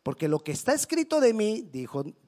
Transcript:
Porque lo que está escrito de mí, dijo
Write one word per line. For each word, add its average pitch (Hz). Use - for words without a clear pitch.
Porque 147
lo 151
que -
está 190
escrito 311
de 240
mí, 220
dijo 135